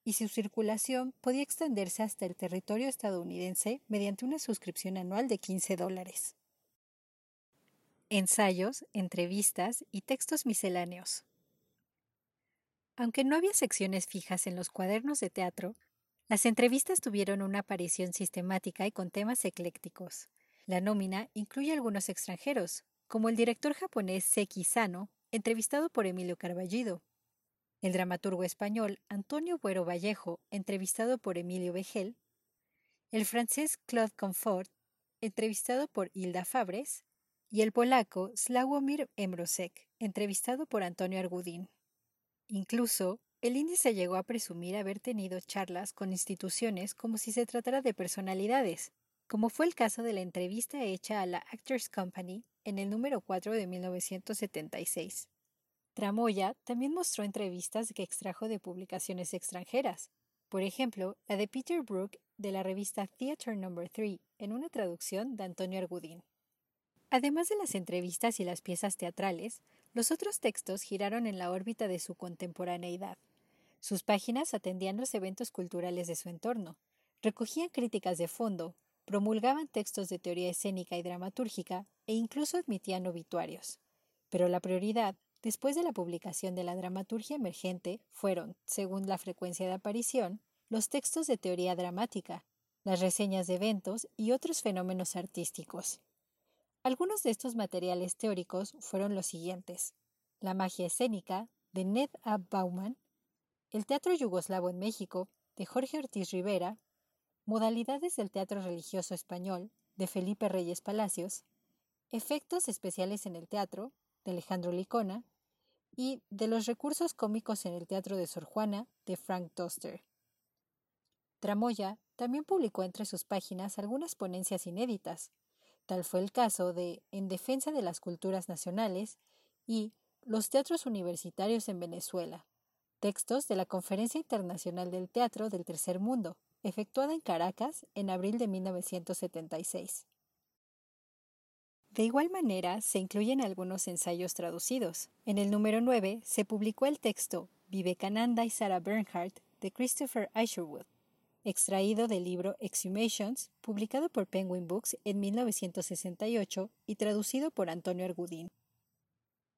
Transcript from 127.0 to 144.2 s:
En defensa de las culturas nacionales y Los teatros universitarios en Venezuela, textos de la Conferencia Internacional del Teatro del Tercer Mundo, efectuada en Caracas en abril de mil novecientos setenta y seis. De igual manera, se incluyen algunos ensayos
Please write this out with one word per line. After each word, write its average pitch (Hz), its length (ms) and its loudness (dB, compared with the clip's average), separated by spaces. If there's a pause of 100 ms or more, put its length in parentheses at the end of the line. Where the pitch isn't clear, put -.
En 196 180 -4
defensa 262 420 -2
de 277 120 0
las 170 160 -2
culturas 190 500 -2
nacionales 190 720 -2 (480)
y 220 260 0 (300)
Los 220 260 0
teatros 277 380 2
universitarios 196 800 -2
en 185 100 -4
Venezuela, 170 680 -6 (520)
textos 233 480 0
de 208 80 0
la 185 120 2
Conferencia 202 500 0
Internacional 180 720 -2
del 180 180 -2
Teatro 226 420 2
del 180 140 -2
Tercer 180 360 -2
Mundo, 208 380 0 (260)
efectuada 254 500 0
en 330 80 -2
Caracas 190 720 0
en 196 160 -2
abril 190 300 0
de 233 80 2
mil 190 160 -2
novecientos 180 560 -4
setenta 160 400 -4
y 175 40 -6
seis. - 440 -6 (1800)
De 220 120 0
igual 277 280 4
manera, 202 500 0
se - 160 0
incluyen 208 440 2
algunos 185 460 -2
ensayos 175 460 -2